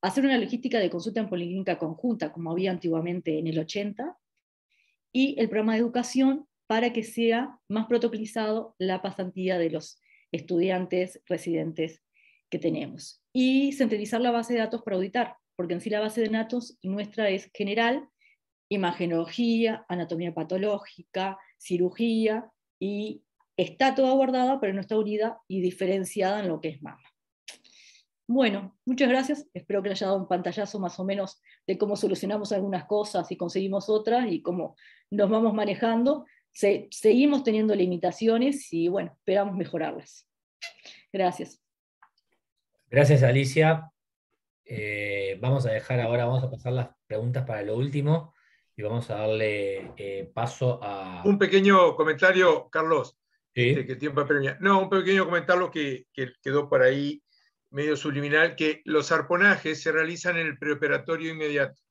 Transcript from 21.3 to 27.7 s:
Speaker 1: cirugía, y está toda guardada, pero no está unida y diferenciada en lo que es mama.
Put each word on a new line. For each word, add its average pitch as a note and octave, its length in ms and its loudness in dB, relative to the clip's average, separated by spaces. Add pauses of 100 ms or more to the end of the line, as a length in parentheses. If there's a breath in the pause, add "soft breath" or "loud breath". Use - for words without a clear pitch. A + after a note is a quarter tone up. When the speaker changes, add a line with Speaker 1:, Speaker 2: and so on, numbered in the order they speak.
Speaker 1:
cirugía, A3 920 0 (280)
y G3+ 440 -6 (340)
está B3+ 380 0
toda C4 180 4
guardada, C4 460 2
pero G3 140 -2
no G3 80 -4
está G#3+ 140 -6
unida G#3+ 520 -2
y F#3+ 140 -4
diferenciada F#3+ 760 -2
en G3 80 -4
lo D#3 140 -4
que D#3+ 80 -6
es - 140 -12
mama. C#3+ 200 -16 (1200 soft breath)